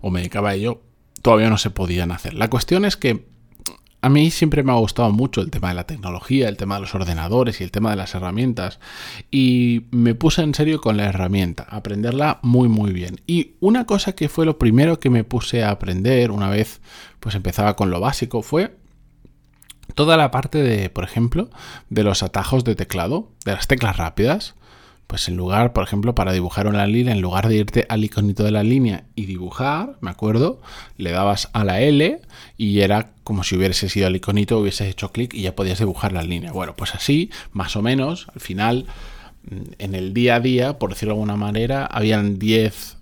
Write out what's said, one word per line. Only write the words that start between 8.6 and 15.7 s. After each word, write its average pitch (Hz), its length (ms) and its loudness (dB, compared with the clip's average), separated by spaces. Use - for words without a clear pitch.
y 123 600 2
me 117 240 4
puse 160 260 2
en 151 120 0
serio 151 280 0
con 107 160 2
la 104 80 0
herramienta, 92 640 -2
a 104 80 -10
aprenderla 117 640 -2
muy 123 280 6
muy 104 220 2
bien. 90 360 -6
Y 170 320 -2
una 226 260 4
cosa 202 280 0
que 151 160 -2
fue 165 160 0
lo 156 120 0
primero 139 420 4
que 135 100 0
me 117 140 4
puse 117 400 -2
a 104 80 2